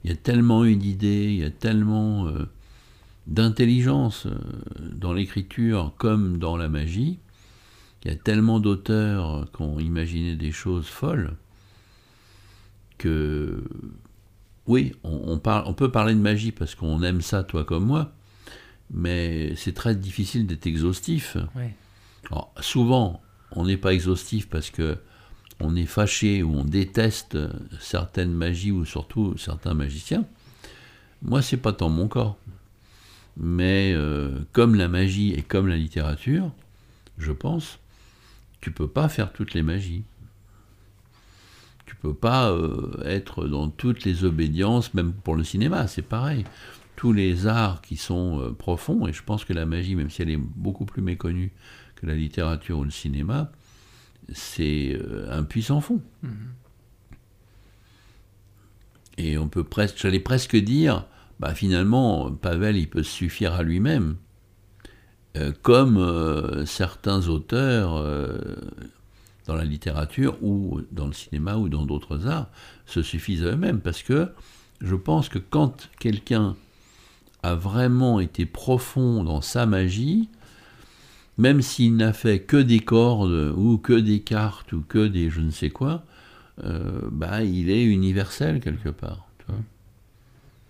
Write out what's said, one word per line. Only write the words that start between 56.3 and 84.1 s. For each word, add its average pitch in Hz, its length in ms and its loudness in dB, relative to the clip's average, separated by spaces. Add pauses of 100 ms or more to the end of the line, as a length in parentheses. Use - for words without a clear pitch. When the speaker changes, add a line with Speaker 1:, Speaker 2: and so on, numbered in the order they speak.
Speaker 1:
Et 78 200 -2
on 78 100 -2
peut 85 160 -2
presque, 104 340 -2
j'allais 95 220 2
presque 123 360 0
dire, 113 500 4 (340)
bah, 76 160 -4
finalement, 95 760 2
Pavel, 90 460 0
il 78 120 0
peut - 140 -2
se - 80 -4
suffire 87 420 -2
à 87 100 0
lui-même, 90 540 2 (1200)
euh, 73 140 -2 (120)
comme, 127 340 8
euh, 80 680 0
certains 92 640 -2
auteurs, 104 680 0
euh, 73 420 -2 (1120)
dans 78 80 -2
la 80 100 -2
littérature 76 800 -2
ou 98 380 -2 (100)
dans 71 160 -4
le 69 60 -6
cinéma 80 440 -4
ou 101 120 0
dans 73 160 -2
d'autres 73 420 -4
arts 147 220 -4 (360)
se - 160 -4
suffisent 82 420 -4
à 87 100 0
eux-mêmes, 165 280 0
parce - 220 -6
que 156 280 0 (480)
je 92 160 -2
pense 156 320 0
que 98 120 -6
quand 143 500 0 (100)
quelqu'un 107 560 0 (840)
a 87 140 0
vraiment 120 640 2
été 92 260 -2
profond 123 800 0
dans 78 180 0
sa 120 240 0
magie, 113 640 2 (1120)
même 135 240 8
s'il 117 320 4
n'a 110 180 4
fait 104 280 2
que - 160 4
des 120 240 6
cordes, 101 760 4
ou 110 220 6
que 120 140 4
des 107 280 4